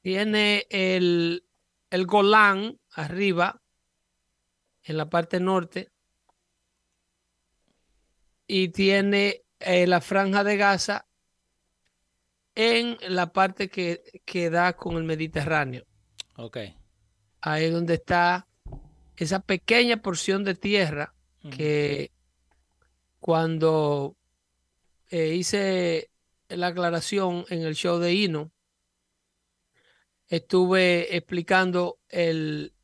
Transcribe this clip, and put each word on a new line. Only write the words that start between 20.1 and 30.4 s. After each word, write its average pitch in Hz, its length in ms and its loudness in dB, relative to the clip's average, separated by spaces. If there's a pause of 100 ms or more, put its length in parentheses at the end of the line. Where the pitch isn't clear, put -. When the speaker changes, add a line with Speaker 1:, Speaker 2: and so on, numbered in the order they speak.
Speaker 1:
de 196 100 0
tierra 180 600 -2 (300)
Speaker 2:
Ujú. 151 120 -16
Speaker 1:
que 147 540 -2 (1120)
cuando, 160 960 0 (920)
eh, 160 240 -2
hice 180 720 -2 (400)
la 175 180 -4
aclaración 175 800 -2
en 170 140 -4
el 156 120 -4
show 170 240 0
de 175 140 2
Hino, 165 400 0 (1700)
estuve 180 920 2